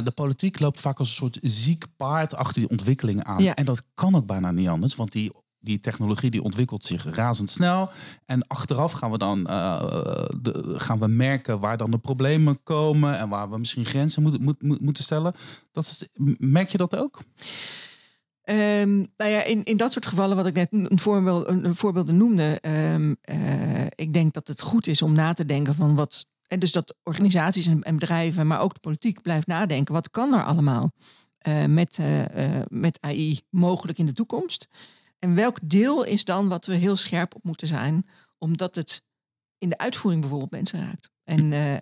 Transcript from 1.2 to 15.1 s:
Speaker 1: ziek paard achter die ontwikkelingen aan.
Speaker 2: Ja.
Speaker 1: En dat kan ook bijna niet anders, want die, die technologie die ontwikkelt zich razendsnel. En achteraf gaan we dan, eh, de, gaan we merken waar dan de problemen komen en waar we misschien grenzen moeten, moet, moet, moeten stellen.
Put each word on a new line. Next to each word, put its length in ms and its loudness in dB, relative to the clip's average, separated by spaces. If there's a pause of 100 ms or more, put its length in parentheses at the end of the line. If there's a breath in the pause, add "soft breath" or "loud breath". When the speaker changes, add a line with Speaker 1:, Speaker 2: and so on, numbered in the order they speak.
Speaker 1:
ziek 440 0 (120)
paard 380 -2
achter 260 -2
die 80 0
ontwikkelingen 560 0
aan. 180 2
Speaker 2:
Ja. 120 4
Speaker 1:
En 100 0
dat 180 -2 (100)
kan 220 4
ook 100 4
bijna 260 -2
niet 160 2
anders, 280 0
want 160 -4
die, 200 -4 (320)
die 160 -2
technologie 500 -2
die 140 0
ontwikkelt 420 -2
zich 300 -6
razendsnel. 760 0 (360 loud breath)
En 220 -2
achteraf 440 -2
gaan 200 -4
we 60 -2
dan, 300 -2
eh, 800 -2 (160)
de, 360 -4
gaan 220 -2
we 80 2
merken 520 0
waar 180 -2
dan 140 -2
de 60 2
problemen 680 2
komen 540 2
en 120 -4
waar 200 -4
we 80 -6
misschien 280 -4
grenzen 360 0
moeten, 220 2
moet, 180 0
moet, 200 0
moeten 220 0
stellen. 300 -2 (380 loud breath)